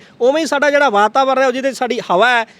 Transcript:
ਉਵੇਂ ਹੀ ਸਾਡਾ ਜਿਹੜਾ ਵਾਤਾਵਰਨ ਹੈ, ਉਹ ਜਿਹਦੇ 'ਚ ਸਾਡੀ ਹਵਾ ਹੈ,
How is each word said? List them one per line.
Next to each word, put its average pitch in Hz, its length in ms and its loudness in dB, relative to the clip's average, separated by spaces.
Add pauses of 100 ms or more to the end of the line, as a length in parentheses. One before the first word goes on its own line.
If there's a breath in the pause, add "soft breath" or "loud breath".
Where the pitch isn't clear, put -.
(200 loud breath)
ਉਵੇਂ 277 220 0
ਹੀ 311 40 -4
ਸਾਡਾ 285 240 0
ਜਿਹੜਾ 285 180 2
ਵਾਤਾਵਰਨ 262 540 2
ਹੈ, 269 40 2
ਉਹ 247 60 0
ਜਿਹਦੇ 262 200 -4
'ਚ 220 40 -10
ਸਾਡੀ 247 240 -4 (100)
ਹਵਾ 202 200 2
ਹੈ, 233 160 0 (140)